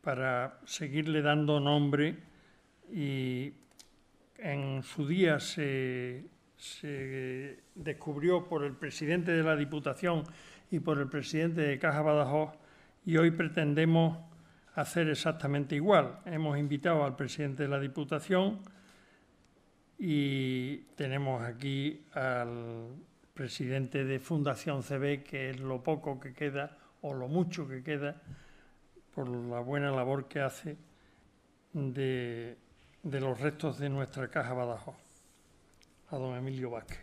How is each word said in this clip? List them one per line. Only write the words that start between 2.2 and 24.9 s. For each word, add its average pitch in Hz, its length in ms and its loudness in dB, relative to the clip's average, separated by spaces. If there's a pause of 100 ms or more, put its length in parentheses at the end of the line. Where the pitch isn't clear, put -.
y 135 640 -2 (840)
en 139 460 -4
su 147 240 -4
día 165 320 6
se, 131 840 -2 (320)
se 135 1040 -8 (100)
descubrió 156 680 0
por 160 220 -2
el 139 80 -4
presidente 160 580 0
de 165 120 6
la 160 120 6
Diputación 151 680 0 (440)
y 160 120 0
por 151 180 2
el 139 80 0
presidente 160 540 0
de 143 180 2
Caja 151 220 2
Badajoz 151 500 4 (540)
y 165 120 2
hoy 165 140 8
pretendemos 165 880 4 (560)
hacer 160 340 2
exactamente 143 640 0
igual. 151 520 4
Hemos 156 340 0
invitado 147 460 2
al 131 100 -2
presidente 139 480 -4
de 139 60 0
la 139 100 0
Diputación 160 800 0 (1400)
y 139 840 0 (160)
tenemos 135 460 0
aquí 139 720 -4
al 120 760 -4 (440)
presidente 135 680 -4
de 135 160 -2
Fundación 139 640 -2
C 139 160 -4